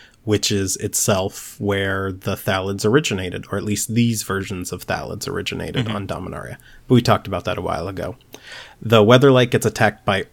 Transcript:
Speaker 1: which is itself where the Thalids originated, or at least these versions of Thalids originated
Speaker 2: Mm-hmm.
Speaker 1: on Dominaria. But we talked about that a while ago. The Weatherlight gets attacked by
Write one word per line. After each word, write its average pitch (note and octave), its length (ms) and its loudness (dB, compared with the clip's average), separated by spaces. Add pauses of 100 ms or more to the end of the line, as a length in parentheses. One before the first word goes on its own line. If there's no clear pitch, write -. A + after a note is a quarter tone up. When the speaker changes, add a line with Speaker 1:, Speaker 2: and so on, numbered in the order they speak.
(240)
Speaker 1:
which G#2 280 0
is G2 260 0
itself - 840 -4
where G2 520 -2
the F#2+ 240 -6
Thalids G2 500 -4
originated, G#2 680 0
or G2 60 -4
at G#2 60 -4
least G#2 300 -4
these A#2 300 2
versions F#2+ 480 -6
of F2+ 160 -10
Thalids F2+ 400 -6
originated F#2 580 -6
Speaker 2:
Mm-hmm. A2+ 100 -6
Speaker 1:
on G2 120 -8
Dominaria. E2+ 500 -10 (300)
But B2+ 80 6
we A#2+ 60 6
talked G#2+ 260 2
about F2+ 180 -6
that F2+ 120 -4
a F2+ 40 -6
while E2+ 260 -4
ago. F#2 300 -8 (640)
The A2 220 6
Weatherlight B2+ 480 8
gets A#2 140 0
attacked G#2+ 400 0
by G2 280 0